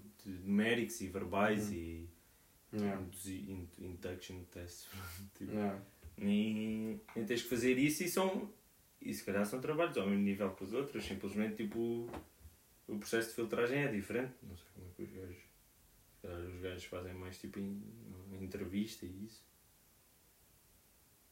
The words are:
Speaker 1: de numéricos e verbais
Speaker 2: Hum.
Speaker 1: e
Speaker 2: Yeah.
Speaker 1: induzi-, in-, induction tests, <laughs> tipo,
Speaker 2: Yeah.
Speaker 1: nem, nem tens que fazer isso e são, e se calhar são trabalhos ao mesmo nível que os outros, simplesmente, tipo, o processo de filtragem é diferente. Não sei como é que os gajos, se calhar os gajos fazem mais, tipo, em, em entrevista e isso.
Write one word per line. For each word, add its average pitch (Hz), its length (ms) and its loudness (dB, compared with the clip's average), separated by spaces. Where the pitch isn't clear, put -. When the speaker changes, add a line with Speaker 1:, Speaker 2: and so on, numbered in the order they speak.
Speaker 1:
de 101 60 -6
numéricos 107 560 4
e 95 60 -2
verbais 98 640 4
Speaker 2:
Hum. 90 40 -2
Speaker 1:
e 82 360 -6
Speaker 2:
Yeah. 101 300 2
Speaker 1:
induzi-, 95 480 -6
in-, 90 180 -6
induction 90 640 -8
tests, 87 420 -12
<laughs> 95 260 -12
tipo, 101 140 -6
Speaker 2:
Yeah. 104 260 2
Speaker 1:
nem, 110 840 2
nem 113 100 0
tens 117 160 2
que - 60 -8
fazer 127 280 6
isso 151 280 4
e 170 40 2
são, 190 400 4
e - 100 -2
se - 120 -4
calhar 101 200 4
são 127 160 -2
trabalhos 147 380 2
ao 98 80 4
mesmo 101 160 6
nível 98 320 4
que - 80 -10
os 95 100 -4
outros, 117 320 0
simplesmente, 104 520 0
tipo, 117 520 0
o 110 100 -4
processo 110 340 2
de - 40 -10
filtragem 120 480 2
é 135 80 4
diferente. 117 440 0
Não 92 120 -12
sei - 160 -18
como 92 140 -14
é 90 80 -12
que 101 80 -8
os 98 80 -8
gajos, 92 260 -10
se - 80 -20
calhar 87 200 -6
os 90 200 -8
gajos 92 220 -4
fazem 90 300 -6
mais, 92 240 -8
tipo, 101 200 -8
em, 101 240 -4
em 95 100 -6
entrevista 98 600 -2
e 92 200 -8
isso. - 200 -16